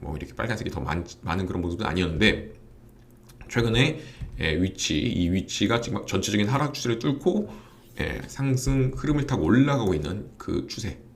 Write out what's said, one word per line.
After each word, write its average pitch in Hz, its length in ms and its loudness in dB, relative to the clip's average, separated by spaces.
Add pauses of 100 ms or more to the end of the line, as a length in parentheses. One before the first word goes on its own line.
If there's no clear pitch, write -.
뭐 78 160 -8
이렇게 - 180 -10
빨간색이 110 360 -4
더 73 100 -4
많-, 76 260 -4 (140)
많은 90 260 -2
그런 90 160 -2
모습은 87 240 -2
아니었는데, 87 680 2 (920)
최근에, 123 520 2 (400)
예, 80 200 2
위치, 85 380 0
이 85 320 0
위치가 101 500 2
지금 - 260 -4
전체적인 104 420 0
하락 139 260 0
추세를 117 240 -2
뚫고, 180 540 0 (480)
예, - 260 -4
상승 135 680 2
흐름을 147 300 0
타고 117 180 2
올라가고 120 500 6
있는 82 440 -4
그 82 300 -4
추세에 - 300 -8 (180)